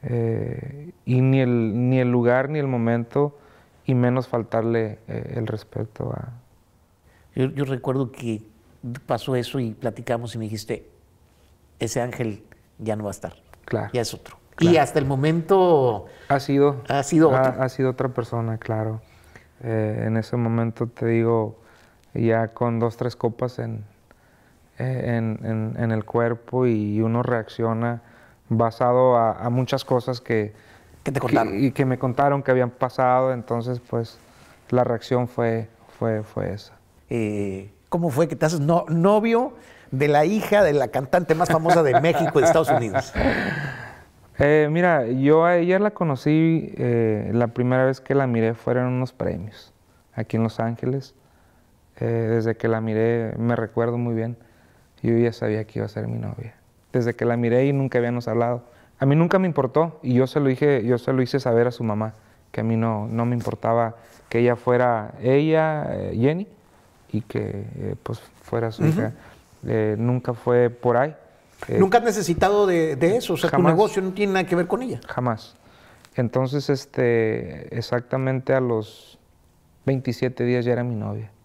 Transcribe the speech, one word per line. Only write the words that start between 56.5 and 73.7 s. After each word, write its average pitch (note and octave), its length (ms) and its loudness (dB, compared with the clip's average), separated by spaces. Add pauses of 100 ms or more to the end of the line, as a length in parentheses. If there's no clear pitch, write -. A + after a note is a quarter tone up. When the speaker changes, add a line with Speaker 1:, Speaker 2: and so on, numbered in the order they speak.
Speaker 1:
Desde A#2+ 200 0
que A#2+ 120 -2
la A#2 120 2
miré A#2+ 280 2
y C#3 80 0
nunca C3+ 240 -2
habíamos A#2+ 300 -2
hablado. A#2+ 360 -2 (360)
A C3+ 60 0
mí C#3 100 4
nunca E3+ 240 4
me F#3+ 80 0
importó, D3+ 540 0
y B2 120 -2
yo B2+ 140 4
se D3+ 120 -2
lo C#3+ 80 2
dije, C3 380 2
yo A#2+ 120 2
se A#2+ 140 -2
lo C3 100 2
hice C3 180 -2
saber A#2+ 280 2
a B2 40 -2
su B2 120 -8
mamá, A2 300 -4 (380)
que A2+ 100 -6
a - 20 -2
mí A2+ 140 0
no, A2 300 -2
no A#2 180 -2
me B2 100 0
importaba A2+ 600 -2 (340)
que A#2 100 0
ella A#2+ 160 4
fuera A#2+ 640 0
ella, D#3 680 2
eh, F#2+ 280 -6
Jenny, D#3 300 0 (640)
y G#2+ 100 -4
que, G#2 440 -8 (100)
eh, G2 260 -8
pues, A2+ 180 -10 (240)
fuera A#2 280 -4
su - 120 -6
Speaker 2:
Ujú. A2 80 4
Speaker 1:
hija. A2 200 -2 (560)
Eh, G#2+ 320 0
nunca B2 340 -2
fue B2 360 2
por A#2+ 280 0
ahí. D3 180 0 (520)
Eh, - 120 -2
Speaker 2:
¿Nunca F#3+ 180 6
has A3+ 60 4
necesitado G3+ 640 2
de, D#3+ 280 2
de E3 220 2
eso? A#3+ 160 -4
O D#3+ 40 -2
sea, E3+ 120 0
tu F3 80 0
Speaker 1:
jamás. F3 160 4